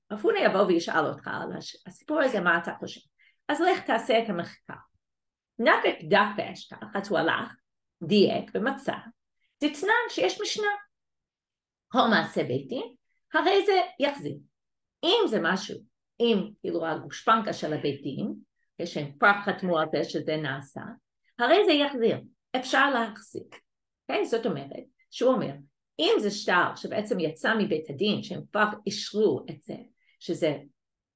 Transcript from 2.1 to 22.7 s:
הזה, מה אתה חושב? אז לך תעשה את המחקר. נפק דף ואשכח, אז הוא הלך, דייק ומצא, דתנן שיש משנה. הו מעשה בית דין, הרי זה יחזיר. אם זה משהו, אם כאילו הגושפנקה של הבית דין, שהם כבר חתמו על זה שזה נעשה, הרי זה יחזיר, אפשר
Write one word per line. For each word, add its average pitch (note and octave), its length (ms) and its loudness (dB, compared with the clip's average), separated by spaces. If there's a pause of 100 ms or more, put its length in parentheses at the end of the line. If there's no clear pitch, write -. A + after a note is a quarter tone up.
הזה, A3 180 0
מה F3 180 4
אתה - 220 -6
חושב? - 220 -12 (500)
אז D4+ 100 0
לך F#4+ 180 2
תעשה A3+ 440 0
את A3+ 60 -8
המחקר. - 440 -8 (840)
נפק D#4+ 360 4 (140)
דף F#3+ 180 6 (100)
ואשכח, - 400 -8 (180)
אז G3+ 140 -6
הוא F3+ 80 0
הלך, D3+ 360 0 (500)
דייק F3+ 500 4
ומצא, B3+ 400 -2 (720)
דתנן G#4+ 460 0
שיש - 320 -2
משנה. G#4 260 -4 (1300)
הו A#3+ 140 4
מעשה F3 360 2
בית C3 240 -2
דין, D#4+ 260 -8 (400)
הרי F4 320 4
זה F#4+ 160 4 (180)
יחזיר. C#4 380 -4 (640)
אם A4 260 4
זה A3 120 2
משהו, F3 380 -2 (400)
אם A#3 180 4 (240)
כאילו E3+ 240 -2
הגושפנקה E3+ 680 0
של D3+ 200 -4
הבית D3 280 -2
דין, G3+ 320 -6 (520)
שהם D3+ 340 -6
כבר G3+ 120 6 (140)
חתמו F3+ 340 0
על D#3 120 2
זה D3+ 120 0
שזה D#3 340 -4
נעשה, D3 440 -8 (580)
הרי D#4+ 260 6
זה E4+ 60 6
יחזיר, C#4+ 460 2 (380)
אפשר C4 340 2